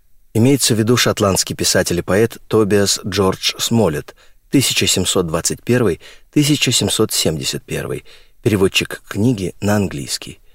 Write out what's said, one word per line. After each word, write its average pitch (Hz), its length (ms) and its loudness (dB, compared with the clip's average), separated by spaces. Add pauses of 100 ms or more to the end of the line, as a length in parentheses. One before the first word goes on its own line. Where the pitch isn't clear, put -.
(340)
Имеется 123 420 4
в - 20 0
виду 113 200 2
шотландский 98 580 0
писатель 87 440 0
и - 20 -4
поэт 104 360 0 (120)
Тобиас 101 560 2
Джордж 95 520 -2
Смолет, 101 560 0 (360)
тысяча - 380 0
семьсот 92 400 0
двадцать 82 360 -4
первый, 117 380 0 (320)
тысяча 143 400 2
семьсот 107 400 0
семьдесят 73 500 -4
первый, 69 400 -8 (380)
переводчик - 640 0
книги 101 540 -2
на 104 160 0
английский. 76 640 -6 (140)